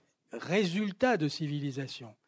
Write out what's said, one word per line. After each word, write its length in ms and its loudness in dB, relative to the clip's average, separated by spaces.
résultats 840 2
de 100 2
civilisation. 840 -4